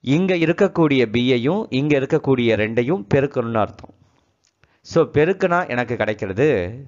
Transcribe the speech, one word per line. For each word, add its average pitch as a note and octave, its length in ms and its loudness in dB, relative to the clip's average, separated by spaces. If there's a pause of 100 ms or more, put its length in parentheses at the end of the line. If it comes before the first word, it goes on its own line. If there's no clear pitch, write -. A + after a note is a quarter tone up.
இங்க F3+ 360 0
இருக்கக்கூடிய D#3+ 720 2
B-யையும் B2 600 0
இங்க C#3 280 0
இருக்கக்கூடிய C3 580 0
ரெண்டையும் A#2+ 580 -2
பெருக்கணும்னு B2+ 440 0
அர்த்தம். - 360 -6 (840)
So, E3 240 0
பெருக்குனா F3 640 0
எனக்கு A#2+ 280 -4
கிடைக்கிறது G#2+ 920 -2